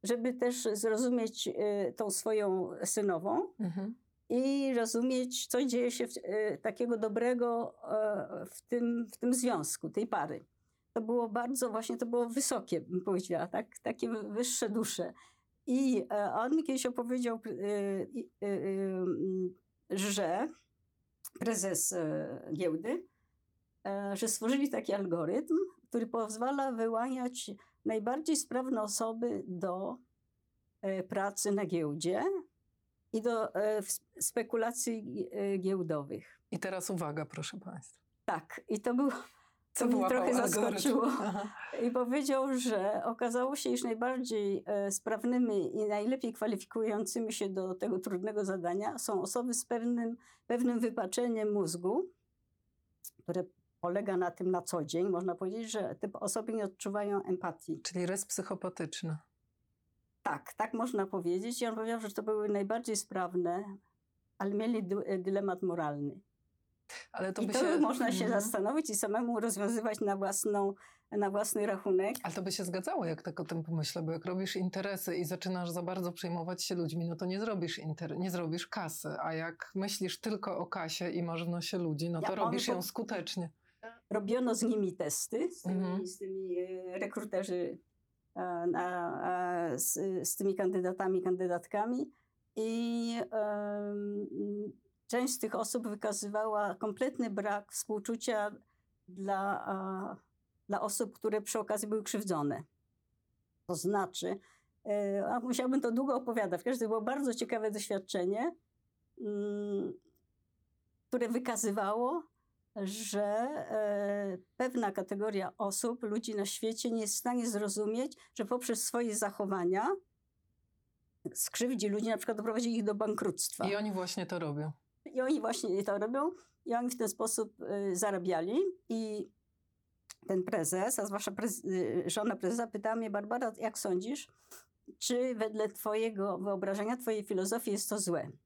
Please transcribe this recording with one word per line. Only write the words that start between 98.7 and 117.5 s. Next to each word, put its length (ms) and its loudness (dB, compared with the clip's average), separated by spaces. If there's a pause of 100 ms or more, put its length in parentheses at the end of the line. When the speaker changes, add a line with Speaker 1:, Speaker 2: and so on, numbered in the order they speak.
Speaker 1:
dla, 580 0
a, 500 -4 (520)
dla 120 0
osób, 380 -2
które 240 0
przy 160 -2
okazji 300 -2
były 140 0
krzywdzone. 600 0 (1040)
To 80 -2
znaczy, 640 0 (480)
e, 480 2
a 60 2
musiałbym 400 2
to 120 2
długo 240 4
opowiadać. 440 0
W 40 -18
każdym 160 0
razie 80 0
było 140 2
bardzo 320 0
ciekawe 360 0
doświadczenie, 840 0 (640)
mm, 720 -2 (1160)
które 200 0
wykazywało, 920 0 (540)
że, 460 -2
e, 1160 0 (180)
pewna 360 0
kategoria 640 -2
osób, 440 -2
ludzi 320 -2
na 120 0
świecie 440 -2
nie 100 0
jest 140 -2
w 40 0
stanie 280 0
zrozumieć, 720 0 (180)